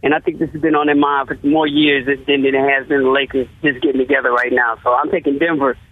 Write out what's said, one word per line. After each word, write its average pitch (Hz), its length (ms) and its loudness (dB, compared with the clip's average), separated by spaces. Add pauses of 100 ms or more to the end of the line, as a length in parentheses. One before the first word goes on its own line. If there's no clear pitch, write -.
And 143 100 2
I 156 60 2
think 160 200 -4
this 160 120 -2
has 156 100 -10
been 156 140 0
on 147 120 0
their 147 100 2
mind 143 320 0
for 139 180 -8
more 156 200 2
years 143 380 2
than, 135 220 -4
than 139 180 0
it 135 100 2
has 135 340 0
been 143 160 2
the 131 60 4
Lakers 135 380 -2 (140)
just 143 180 -2
getting 131 200 0
together 127 300 0
right 123 220 0
now. 120 300 0
So 151 100 0
I'm 147 180 0
taking 147 280 -2
Denver 147 380 0 (160)